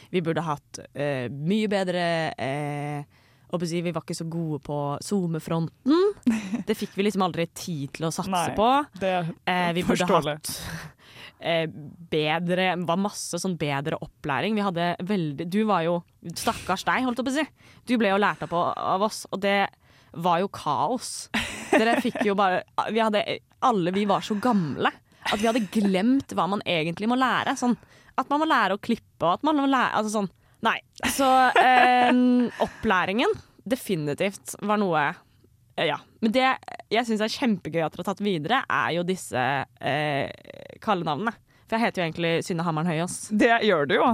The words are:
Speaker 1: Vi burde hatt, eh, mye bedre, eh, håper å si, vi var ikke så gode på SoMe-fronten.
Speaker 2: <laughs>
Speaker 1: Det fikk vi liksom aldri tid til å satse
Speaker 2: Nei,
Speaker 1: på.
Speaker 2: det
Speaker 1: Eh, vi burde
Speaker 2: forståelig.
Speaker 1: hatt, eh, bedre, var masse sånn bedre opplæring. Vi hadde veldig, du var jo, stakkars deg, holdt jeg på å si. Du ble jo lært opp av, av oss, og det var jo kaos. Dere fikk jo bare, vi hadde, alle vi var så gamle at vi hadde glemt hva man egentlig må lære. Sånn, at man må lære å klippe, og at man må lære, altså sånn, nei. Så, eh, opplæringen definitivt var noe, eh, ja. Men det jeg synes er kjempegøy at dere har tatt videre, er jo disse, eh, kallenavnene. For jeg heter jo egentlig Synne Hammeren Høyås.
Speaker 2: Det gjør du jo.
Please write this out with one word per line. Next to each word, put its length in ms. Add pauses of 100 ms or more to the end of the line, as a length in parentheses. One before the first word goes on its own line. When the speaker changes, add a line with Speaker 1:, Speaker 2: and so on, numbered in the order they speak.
(120)
Speaker 1:
Vi 100
burde 220
hatt, 360 (140)
eh, 360
mye 380
bedre, 380 (320)
eh, 640 (480)
håper 140
å 40
si, 120
vi 100
var 120
ikke 140
så 120
gode 340
på 140 (240)
SoMe-fronten. 1120 (180)
Speaker 2:
<laughs> 360
Speaker 1:
Det 100
fikk 180
vi 80
liksom 200
aldri 300
tid 400
til 140
å 40
satse 200
Speaker 2:
Nei, 240
Speaker 1:
på. 140 (300)
Speaker 2:
det 140 (320)
Speaker 1:
Eh, 280
vi 100
burde 240
Speaker 2:
forståelig. 320
Speaker 1:
hatt, 220 (800)
eh, 280
bedre, 1080 (120)
var 120
masse 420
sånn 180
bedre 440
opplæring. 540
Vi 60
hadde 380
veldig, 500
du 160
var 180
jo, 200 (220)
stakkars 600
deg, 200
holdt 120
jeg 80
på 60
å 40
si. 120 (380)
Du 120
ble 120
jo 80
lært 260
opp 100
av, 240
av 240
oss, 300
og 100
det 280 (440)
var 260
jo 80
kaos. 840 (420)
Dere 280
fikk 240
jo 120
bare, 260 (300)
vi 100
hadde, 380 (220)
alle 300
vi 140
var 160
så 180
gamle 520 (340)
at 140
vi 80
hadde 240
glemt 640
hva 140
man 180
egentlig 440
må 80
lære. 400
Sånn, 180 (420)
at 120
man 100
må 80
lære 300
å 40
klippe, 440
og 80
at 100
man 140
må 80
lære, 320
altså 140 (100)
sånn, 80 (340)
nei. 140 (320)
Så, 160 (320)
eh, 560 (480)
opplæringen 720 (320)
definitivt 960
var 160
noe, 380 (600)
eh, 100
ja. 100 (240)
Men 100
det 140 (460)
jeg 160
synes 140
er 120
kjempegøy 500
at 120
dere 100
har 80
tatt 100
videre, 460
er 240
jo 100
disse, 640 (160)
eh, 480 (500)
kallenavnene. 540 (340)
For 120
jeg 80
heter 160
jo 20
egentlig 400
Synne 180
Hammeren 220
Høyås. 460
Speaker 2:
Det 180 (140)
gjør 240
du 80
jo. 80 (100)